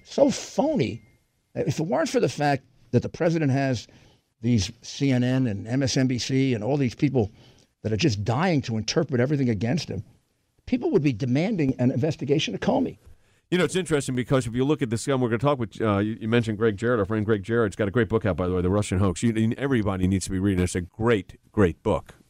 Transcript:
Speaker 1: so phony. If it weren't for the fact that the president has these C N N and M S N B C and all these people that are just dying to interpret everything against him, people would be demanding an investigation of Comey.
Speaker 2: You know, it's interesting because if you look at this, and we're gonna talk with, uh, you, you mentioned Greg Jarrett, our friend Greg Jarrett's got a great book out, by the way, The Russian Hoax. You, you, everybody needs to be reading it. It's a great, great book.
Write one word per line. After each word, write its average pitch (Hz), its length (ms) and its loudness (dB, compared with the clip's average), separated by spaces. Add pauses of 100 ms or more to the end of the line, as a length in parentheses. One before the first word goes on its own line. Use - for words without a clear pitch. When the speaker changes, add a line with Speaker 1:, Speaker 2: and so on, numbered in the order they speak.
Speaker 1:
so 277 240 2
phony. 196 720 -2 (540)
If 123 240 -4
it 151 40 -2
weren't 247 260 -2
for 254 100 0
the 175 100 2
fact 143 340 -2 (280)
that 120 100 4
the - 80 -8
president 160 420 0
has 135 360 0 (540)
these 113 300 0 (120)
C - 280 -2
N 123 120 2
N 127 240 0
and 101 200 -6
M 143 140 -2
S 135 160 0
N 131 80 2
B 127 140 -2
C 135 340 0
and 107 100 -4
all 131 140 0
these 135 160 0
people 131 380 0 (500)
that 107 100 -4
are 110 60 0
just 104 260 2
dying 143 380 2
to 113 160 -4
interpret 127 420 -2
everything 135 300 2
against 113 400 -2
him, 104 140 -6 (640)
people 311 240 -2
would 180 120 4
be 147 100 2
demanding 143 640 0
an 127 120 4
investigation 143 640 0
of - 80 -8
Comey. 254 380 0 (500)
Speaker 2:
You 175 80 2
know, 180 60 4
it's 151 140 -2
interesting 143 360 -2
because 123 320 0
if 113 80 -8
you 123 120 0
look 147 160 0
at 131 80 -2
this, 110 180 -4
and 135 140 0
we're 123 80 0
gonna 113 100 0
talk 143 180 2
with, 117 240 -6
uh, 104 180 2
you, 107 200 -2
you 110 80 -6
mentioned 113 300 0
Greg 107 180 2
Jarrett, 117 240 0
our 98 60 0
friend 107 200 -2
Greg 104 180 0
Jarrett's 117 340 0
got 107 100 0
a 98 40 -2
great 113 180 2
book 110 160 0
out, 92 100 2
by 92 120 0
the 90 60 0
way, 90 80 0
The 87 80 2
Russian 98 300 0
Hoax. 98 240 0
You, 117 100 4
you, 110 240 2
everybody 104 500 0
needs 95 180 0
to - 60 -8
be 95 80 -2
reading 95 200 2
it. 90 60 2
It's - 100 -6
a 95 60 -2
great, 110 580 -2 (120)
great 90 300 2
book. - 340 -2 (140)